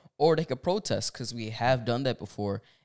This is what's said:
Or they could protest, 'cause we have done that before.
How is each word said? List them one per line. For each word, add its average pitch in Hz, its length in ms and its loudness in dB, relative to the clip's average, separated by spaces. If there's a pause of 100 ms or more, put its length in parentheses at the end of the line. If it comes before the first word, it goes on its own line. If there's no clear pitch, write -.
(160)
Or 160 180 6
they 160 120 2
could 127 160 -4
protest, 175 500 0
'cause 117 220 -8
we 110 160 -6
have 120 340 2
done 120 200 0
that 120 140 0
before. 101 440 -4 (220)